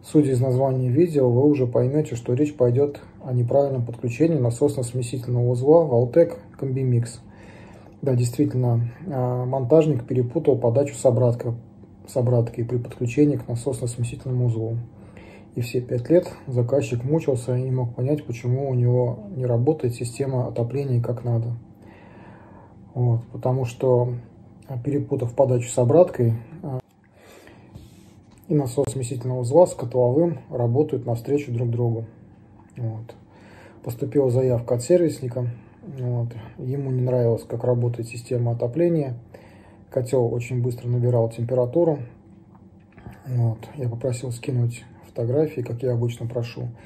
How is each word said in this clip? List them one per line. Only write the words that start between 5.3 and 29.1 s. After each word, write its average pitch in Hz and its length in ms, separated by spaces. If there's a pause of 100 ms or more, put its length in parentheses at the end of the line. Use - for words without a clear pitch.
узла 139 380
Valtec 127 500 (220)
Комбимикс. 127 600 (840)
Да, 135 120
действительно, 120 760 (160)
а, 123 400
монтажник 135 600
перепутал 127 520
подачу 123 360
с - 120
обраткой, 117 480 (520)
с - 120
обраткой 120 480
при 127 100
подключении 131 600
к - 120
насосно-смесительному 123 960
узлу. 113 320 (760)
И 123 80
все 123 180
пять 123 300
лет 170 200 (180)
заказчик 123 540
мучился 135 540
и 127 60
не 131 80
мог 127 240
понять, 143 320
почему 127 420
у 131 60
него 123 640
не 127 100
работает 120 480
система 127 540
отопления 123 520
как 120 240
надо. 120 320 (1400)
Вот, 120 400
потому 127 320
что, 123 480 (560)
а, 131 100
перепутав 127 560
подачу 123 360
с - 80
обраткой, 127 560 (280)
а, 131 160 (1700)
и 170 80
насос 139 340
смесительного 127 520